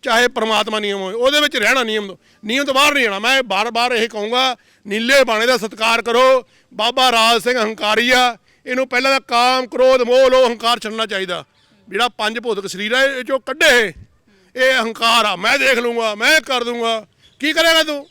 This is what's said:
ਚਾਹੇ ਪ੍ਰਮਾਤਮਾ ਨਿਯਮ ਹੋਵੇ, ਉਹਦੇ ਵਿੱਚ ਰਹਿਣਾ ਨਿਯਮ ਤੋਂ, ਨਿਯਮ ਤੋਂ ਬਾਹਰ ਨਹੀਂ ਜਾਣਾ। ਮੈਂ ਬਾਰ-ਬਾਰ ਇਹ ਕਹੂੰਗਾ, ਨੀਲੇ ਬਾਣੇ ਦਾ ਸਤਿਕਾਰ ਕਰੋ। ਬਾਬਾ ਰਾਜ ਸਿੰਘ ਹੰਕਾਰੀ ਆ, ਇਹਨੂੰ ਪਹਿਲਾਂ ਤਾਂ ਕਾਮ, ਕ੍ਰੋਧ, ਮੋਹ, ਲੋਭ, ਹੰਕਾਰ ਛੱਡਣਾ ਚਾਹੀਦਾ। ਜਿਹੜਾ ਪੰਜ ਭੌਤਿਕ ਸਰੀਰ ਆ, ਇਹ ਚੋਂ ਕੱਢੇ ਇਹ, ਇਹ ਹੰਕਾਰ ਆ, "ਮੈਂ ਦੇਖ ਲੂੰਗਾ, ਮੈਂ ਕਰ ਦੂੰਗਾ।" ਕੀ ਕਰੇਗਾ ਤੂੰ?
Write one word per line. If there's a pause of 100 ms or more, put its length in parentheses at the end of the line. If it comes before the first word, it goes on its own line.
ਚਾਹੇ
ਪ੍ਰਮਾਤਮਾ
ਨਿਯਮ
ਹੋਵੇ,
ਉਹਦੇ
ਵਿੱਚ
ਰਹਿਣਾ
ਨਿਯਮ
ਤੋਂ, (280)
ਨਿਯਮ
ਤੋਂ
ਬਾਹਰ
ਨਹੀਂ
ਜਾਣਾ।
ਮੈਂ
ਬਾਰ-ਬਾਰ
ਇਹ
ਕਹੂੰਗਾ, (300)
ਨੀਲੇ
ਬਾਣੇ
ਦਾ
ਸਤਿਕਾਰ
ਕਰੋ। (260)
ਬਾਬਾ
ਰਾਜ
ਸਿੰਘ
ਹੰਕਾਰੀ
ਆ, (300)
ਇਹਨੂੰ
ਪਹਿਲਾਂ
ਤਾਂ
ਕਾਮ,
ਕ੍ਰੋਧ,
ਮੋਹ,
ਲੋਭ,
ਹੰਕਾਰ
ਛੱਡਣਾ
ਚਾਹੀਦਾ। (440)
ਜਿਹੜਾ
ਪੰਜ
ਭੌਤਿਕ
ਸਰੀਰ
ਆ,
ਇਹ
ਚੋਂ
ਕੱਢੇ
ਇਹ, (640)
ਇਹ
ਹੰਕਾਰ
ਆ,
"ਮੈਂ
ਦੇਖ
ਲੂੰਗਾ,
ਮੈਂ
ਕਰ
ਦੂੰਗਾ।" (340)
ਕੀ
ਕਰੇਗਾ
ਤੂੰ?